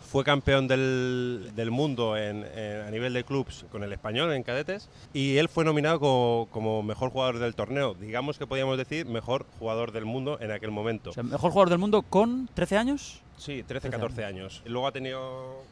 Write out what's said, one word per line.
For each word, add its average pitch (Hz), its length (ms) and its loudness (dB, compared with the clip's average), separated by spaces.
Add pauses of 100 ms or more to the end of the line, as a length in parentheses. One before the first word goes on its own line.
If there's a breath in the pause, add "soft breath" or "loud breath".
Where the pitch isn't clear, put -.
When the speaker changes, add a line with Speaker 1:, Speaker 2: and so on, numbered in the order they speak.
(100)
Speaker 1:
fue 139 140 2
campeón 139 420 4
del, 127 880 2
del 113 160 0
mundo 120 460 2
en, 104 300 -4 (100)
en, 107 240 -6
a 104 100 -8
nivel 120 220 -2
de 123 120 -2
clubs 135 460 -4
con 104 140 -8
el 101 80 -6
Español 117 400 -2
en 135 100 0
cadetes 151 460 -4 (240 loud breath)
y 135 240 2
él 160 140 4
fue 165 160 2
nominado 151 340 4
co-, 120 500 4
como 110 320 0
mejor 107 280 -2
jugador 127 280 0
del 117 160 -2
torneo. 120 380 0
Digamos 110 460 -4
que 143 80 -6
podíamos 135 320 0
decir 147 260 -4
mejor 120 400 -2 (140)
jugador 113 340 -2
del 110 140 -4
mundo 131 340 -2
en 110 100 -4
aquel 107 200 -6
momento. 107 400 -2
Speaker 2:
O - 20 -8
sea, 117 100 -6
mejor 135 280 0
jugador 180 180 8
del 170 100 6
mundo 208 220 4
con 233 540 2
trece 180 240 0
años. 269 420 -2 (160)
Speaker 1:
Sí, 139 260 -8
trece, - 40 -16
Speaker 2:
Trece 127 240 -6
Speaker 1:
catorce 117 340 -4
Speaker 2:
años. 95 300 -8
Speaker 1:
años. - 100 -18
Y 117 60 -10
luego 123 160 0
ha 139 60 0
tenido 131 800 -8